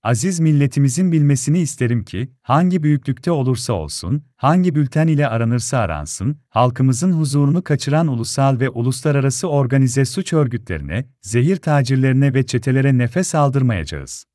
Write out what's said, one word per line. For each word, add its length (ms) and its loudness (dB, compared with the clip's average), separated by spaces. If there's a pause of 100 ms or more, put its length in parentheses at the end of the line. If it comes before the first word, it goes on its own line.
"Aziz 360 0
milletimizin 720 2
bilmesini 480 2
isterim 440 -2
ki, 280 -8 (100)
hangi 420 2
büyüklükte 480 -2
olursa 420 0
olsun, 520 -4 (100)
hangi 400 2
bülten 320 0
ile 200 2
aranırsa 500 -2
aransın, 640 -4 (100)
halkımızın 600 2
huzurunu 520 0
kaçıran 440 0
ulusal 520 -2
ve 100 0
uluslararası 800 -2
organize 580 2
suç 280 -6
örgütlerine, 760 -2 (120)
zehir 360 2
tacirlerine 760 2
ve 120 2
çetelere 520 2
nefes 380 -2
aldırmayacağız." 1000 -2